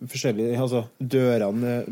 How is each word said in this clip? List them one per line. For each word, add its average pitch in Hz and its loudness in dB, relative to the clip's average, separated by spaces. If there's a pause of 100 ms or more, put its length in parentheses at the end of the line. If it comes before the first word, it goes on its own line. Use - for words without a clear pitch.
forskjellige, 120 -2
altså, 123 0 (180)
dørene, 120 2